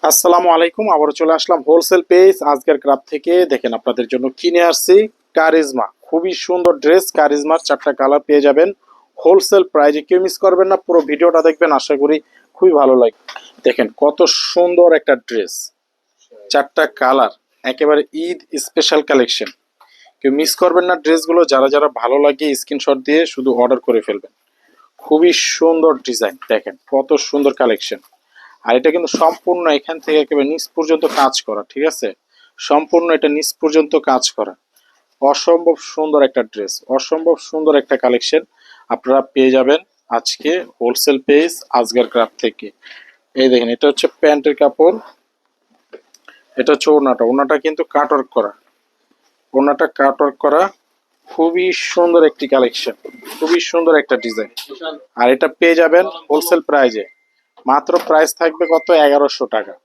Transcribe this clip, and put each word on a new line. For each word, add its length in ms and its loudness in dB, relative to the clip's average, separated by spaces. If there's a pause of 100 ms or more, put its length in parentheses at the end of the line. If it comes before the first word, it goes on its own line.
(100)
আসসালামু 460 2
আলাইকুম, 380 -2
আবারও 260 0
চলে 180 0
আসলাম 300 -2
হোলসেল 420 2
পেজ 240 6 (180)
আজকের 300 -2
ক্রাফট 300 -2
থেকে। 200 -4 (200)
দেখেন 260 -4
আপনাদের 340 -6
জন্য 140 -4 (140)
কিনে 300 0
আসছি 260 2 (420)
কারিজমা, 480 0 (220)
খুবই 240 -4 (140)
সুন্দর 260 0 (100)
ড্রেস। 220 4 (140)
কারিজমার 500 0
চারটা 320 -2
কালার 280 0
পেয়ে 180 4
যাবেন 220 4 (500)
হোলসেল 540 4
প্রাইজে, 360 2
কেউ 160 2
মিস 100 -6 (100)
করবেন 280 2
না, 40 0 (100)
পুরো 140 2 (100)
ভিডিওটা 380 2
দেখবেন, 300 0
আশা 240 -2
করি 140 0 (400)
খুবই 240 4
ভালো 220 4
লাগবে। 200 -2 (440)
দেখেন 200 0 (160)
কত 160 0 (320)
সুন্দর 380 4 (100)
একটা 160 0 (140)
ড্রেস, 260 -6 (960)
চারটা 320 0 (160)
কালার, 320 2 (320)
একেবারে 380 0 (220)
ঈদ 140 -8 (260)
স্পেশাল 360 -2 (100)
কালেকশন। 380 0 (720)
কেউ 180 0
মিস 140 -2 (100)
করবেন 280 2
না 40 2 (100)
ড্রেসগুলো, 360 0 (120)
যারা 220 2
যারা 140 2 (120)
ভালো 240 0
লাগে 220 0 (140)
স্ক্রিনশট 460 -4
দিয়ে 140 2 (140)
শুধু 160 -2 (100)
অর্ডার 260 0
করে 200 2
ফেলবেন। 260 -8 (680)
খুবই 280 2 (260)
সুন্দর 360 2 (140)
ডিজাইন, 300 -6 (160)
দেখেন 220 -6 (180)
কত 180 -2 (180)
সুন্দর 340 -2
কালেকশন। 400 -4 (640)
আর 120 2
এটা 160 2
কিন্তু 160 -4 (100)
সম্পূর্ণ 440 -2 (140)
এখান 260 -10
থেকে 160 0
একেবারে 320 -2
নিচ 120 -8 (120)
পর্যন্ত 280 -2 (140)
কাজ 160 0 (140)
করা, 140 -8 (100)
ঠিক 180 -6
আছে? 180 -10 (500)
সম্পূর্ণ 580 0
এটা 200 0
নিচ 120 -6 (120)
পর্যন্ত 320 0 (160)
কাজ 160 0 (120)
করা। 180 -6 (680)
অসম্ভব 540 0 (180)
সুন্দর 340 -2
একটা 140 -4 (100)
ড্রেস, 220 -10 (220)
অসম্ভব 400 -2 (120)
সুন্দর 320 -2
একটা 240 -4
কালেকশন 380 0 (520)
আপনারা 260 0 (120)
পেয়ে 240 2
যাবেন 240 2 (300)
আজকে 400 -6 (280)
হোলসেল 400 0 (100)
পেজ 220 4 (280)
আজকের 340 0
ক্রাফট 320 -2
থেকে। 220 -6 (720)
এই 160 2
দেখেন, 220 2
এটা 160 -6
হচ্ছে 160 -4 (140)
প্যান্টের 400 2
কাপড়, 360 2 (1600)
এটা 120 0
হচ্ছে 220 0
ওড়নাটা। 340 2
ওড়নাটা 360 0
কিন্তু 180 -4 (120)
কাটওয়ার্ক 420 -2
করা, 160 -2 (1040)
ওড়নাটা 320 0 (120)
কাটওয়ার্ক 460 0
করা। 180 2 (640)
খুবই 380 -2 (260)
সুন্দর 380 2
একটি 240 -10
কালেকশন, 420 -2 (400)
খুবই 240 -2 (100)
সুন্দর 220 0 (100)
একটা 220 -2
ডিজাইন। 260 -8 (680)
আর 140 2
এটা 140 -2 (100)
পেয়ে 220 2
যাবেন 240 4 (240)
হোলসেল 420 0
প্রাইজে, 360 0 (600)
মাত্র 260 -2 (160)
প্রাইস 220 2 (100)
থাকবে 320 -2
কত? 160 -2 (180)
এগারোশো 380 0 (100)
টাকা। 200 -6 (100)